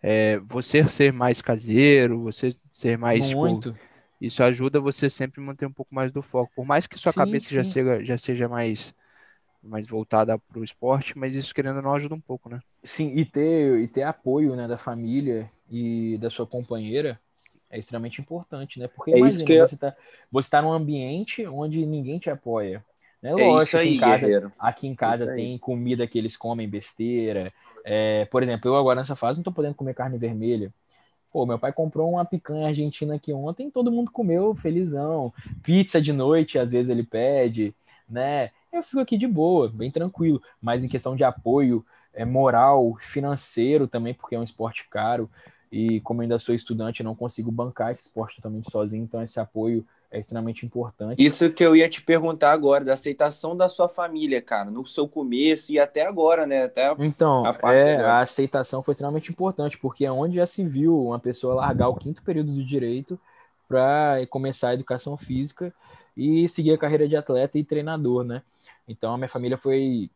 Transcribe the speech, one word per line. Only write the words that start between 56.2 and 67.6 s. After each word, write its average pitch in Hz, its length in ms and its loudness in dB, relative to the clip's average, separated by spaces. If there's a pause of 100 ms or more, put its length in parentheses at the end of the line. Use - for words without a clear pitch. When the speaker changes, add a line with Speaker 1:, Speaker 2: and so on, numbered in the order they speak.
Speaker 3:
né? 135 180 0
Até 127 220 0
a 143 120 0
Speaker 2:
Então, 147 460 2 (100)
Speaker 3:
parte - 180 -2
Speaker 2:
é, 143 240 8
Speaker 3:
agora. 113 120 2
Speaker 2:
a 120 120 6
aceitação 131 600 -2
foi 147 100 -2
extremamente 143 380 -4
importante, 170 480 -4
porque 139 260 -4
é 135 60 0
onde 151 260 0
já 175 100 4
se 190 180 -4
viu 147 420 2
uma 120 120 -2
pessoa 123 360 -2
largar 127 340 2
o 123 60 0
quinto 139 280 -10
período 151 300 -2
do 139 120 -4
direito 131 540 -4 (500)
pra 139 480 4 (140)
começar 135 400 -2
a 123 40 2
educação 131 420 -6
física 143 580 -8 (420)
e 160 320 4
seguir 156 240 2
a 156 60 4
carreira 151 280 2
de 151 100 2
atleta 139 420 0
e 151 60 0